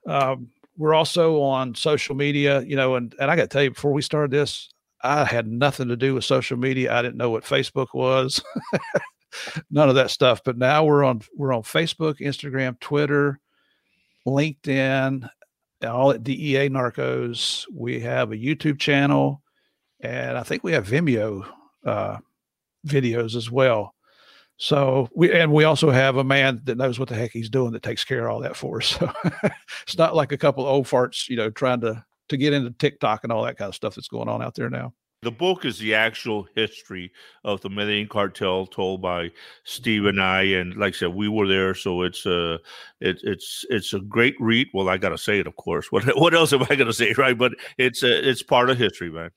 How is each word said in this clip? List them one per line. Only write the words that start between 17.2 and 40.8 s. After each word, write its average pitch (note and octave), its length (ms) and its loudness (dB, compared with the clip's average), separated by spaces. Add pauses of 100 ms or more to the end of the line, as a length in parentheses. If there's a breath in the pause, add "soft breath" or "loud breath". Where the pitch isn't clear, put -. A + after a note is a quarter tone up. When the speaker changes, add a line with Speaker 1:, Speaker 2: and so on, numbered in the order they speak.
Speaker 1:
We A#2+ 260 -6
have B2 300 -2
a A2 60 -8
YouTube C#3+ 420 -2
channel, C#3 640 2 (580)
and B2 380 -6
I A#2 60 -8
think - 180 -6
we F3 100 -2
have A#2+ 140 0
Vimeo, A2 600 0 (360 loud breath)
uh, G#2 340 -4 (680)
videos A#2+ 480 0
as A#2 160 -6
well. A#2+ 440 2 (640 soft breath)
So C3+ 540 2
we, E3 200 4
and E3 180 4
we D3+ 140 6
also D#3 260 4
have C3 260 4
a C3+ 60 2
man C3+ 420 2
that B2 120 -2
knows B2+ 240 0
what C3 80 -4
the A#2+ 80 -6
heck A2+ 160 -4
he's A2+ 180 -8
doing B2 220 0
that A2 100 -10
takes A2+ 220 -6
care A#2+ 240 -4
of A2+ 40 -2
all A2+ 100 -4
that - 120 -8
for - 240 -8
us. - 140 -2
<laughs> - 80 -4
So E3+ 120 -2 (720 loud breath)
it's - 160 -10
not D#3+ 160 4
like D3+ 160 2
a C#3 80 -6
couple C3+ 260 0
of C#3 60 -2
old C3+ 160 2
farts, - 420 0
you B2+ 80 -4
know, A2 140 -2
trying B2 300 0
to, A2+ 240 -4 (240)
to D3 80 -4
get C#3 160 2
into C3 180 0
TikTok A#2+ 540 -2
and A#2 80 -4
all A2 120 0
that B2 140 -6
kind G2+ 100 -8
of F#2+ 60 -12
stuff - 220 -6
that's - 100 -16
going A#2 220 -6
on A2+ 120 -4
out A#2 140 -8
there A#2+ 160 -6
now. B2 220 -8 (300)
Speaker 2:
The A#2 100 -4
book F3+ 320 -2
is B2 140 -4
the G#2+ 160 0
actual A2 600 0
history F#2+ 580 -6 (320 loud breath)
of G#2 160 -2
the G2 100 -10
Medellin G#2 360 -2
cartel F#2+ 600 -2
told F#2+ 360 -6
by F2 280 -4 (340 loud breath)
Steve G#2+ 420 -2
and G2 160 2
I. F#2+ 200 2
And F#2 340 0
like G2+ 180 -2